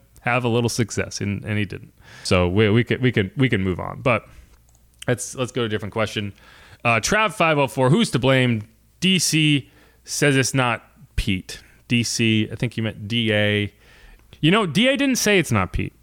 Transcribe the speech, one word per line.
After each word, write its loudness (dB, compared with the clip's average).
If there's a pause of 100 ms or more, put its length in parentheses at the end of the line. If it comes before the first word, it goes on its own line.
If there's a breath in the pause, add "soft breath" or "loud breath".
(200)
have 0
a 0
little 2
success, -4
and, -6
and -4
he -2
didn't. -14 (300 loud breath)
So 2
we, 4
we 4
can, -2
we 2
can, 0
we 2
can 0
move -2
on. -10
But 0 (800 soft breath)
let's, -4
let's -6
go -4
to -2
a -4
different -6
question. -4 (500 loud breath)
Uh, 2
Trav 0
five 2
oh 2
four, 2
who's 2
to 0
blame? 2 (340)
D 2
C 0 (340 soft breath)
says 0
it's 0
not 0 (340)
Pete. -4 (260 soft breath)
D 2
C, 0
I -12
think -6
you -4
meant -8
D 0
A. 0 (720 soft breath)
You 2
know, 2
D 0
A 2
didn't 0
say 2
it's 0
not 0
Pete. -4 (100)